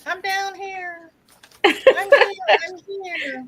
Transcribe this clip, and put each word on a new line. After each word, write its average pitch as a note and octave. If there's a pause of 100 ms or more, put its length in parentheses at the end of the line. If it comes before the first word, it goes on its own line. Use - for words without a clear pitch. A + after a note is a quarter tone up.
I'm F4+
down G4
here. F4+ (840)
I'm G4
here, C#5+
I'm F#4
here. D#4+